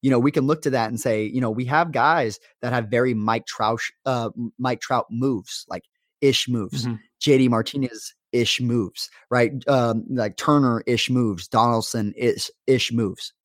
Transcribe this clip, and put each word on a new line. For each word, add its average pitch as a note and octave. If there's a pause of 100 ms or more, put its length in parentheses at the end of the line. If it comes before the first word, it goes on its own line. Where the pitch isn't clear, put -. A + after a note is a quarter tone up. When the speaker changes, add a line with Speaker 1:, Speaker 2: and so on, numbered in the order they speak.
Speaker 1:
you C3+
know, C3
we C3
can C3+
look D#3
to D3
that A#2+
and A2
say, G#2+
you A#2
know, A#2
we B2
have D#3
guys C3 (220)
that A#2+
have A#2+
very B2
Mike A2
Trout, A2+ (240)
uh, A#2+ (280)
Mike B2+
Trout B2
moves, A#2
like, F2+ (380)
ish C#3
moves, A#2+
Speaker 2:
Mm-hmm. A#2 (240)
Speaker 1:
J C#3+
D C3
Martinez-ish A#2+
moves, A#2 (200)
right? A#2+ (160)
Um, A#2+
like, A2+
Turner-ish B2
moves, A2+
Donaldson-ish, A2+ (180)
ish B2+
moves G#2+ (100)